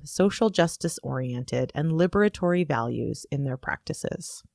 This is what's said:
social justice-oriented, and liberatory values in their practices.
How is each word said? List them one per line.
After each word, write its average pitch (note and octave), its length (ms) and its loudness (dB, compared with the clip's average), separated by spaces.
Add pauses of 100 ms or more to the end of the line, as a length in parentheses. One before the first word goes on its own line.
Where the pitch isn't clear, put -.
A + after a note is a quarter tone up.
social G3+ 440 2
justice-oriented, C3 1300 -2
and D#3 160 2
liberatory F3+ 760 2
values A#2 640 -2
in C#3+ 120 0
their C3 140 -2
practices. - 840 -6 (100)